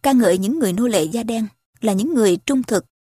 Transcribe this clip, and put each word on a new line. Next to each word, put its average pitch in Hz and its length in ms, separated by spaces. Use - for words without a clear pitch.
ca 277 80
ngợi 202 260
những 220 220
người 196 140
nô 233 140
lệ 196 160
da 220 200
đen 226 240
là 214 120
những 240 200
người 208 240
trung 269 260
thực, 202 220